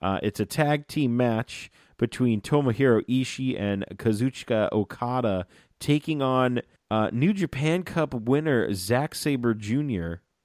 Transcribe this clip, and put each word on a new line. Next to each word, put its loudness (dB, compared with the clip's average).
Uh, 0
it's -2
a 2
tag 0
team 0
match -2
between 2
Tomohiro 2
Ishii -2
and -2
Kazuchika 0
Okada 0
taking 0
on, 2
uh, 2
New 2
Japan -2
Cup -2
winner 2
Zack -2
Sabre 0
Junior -2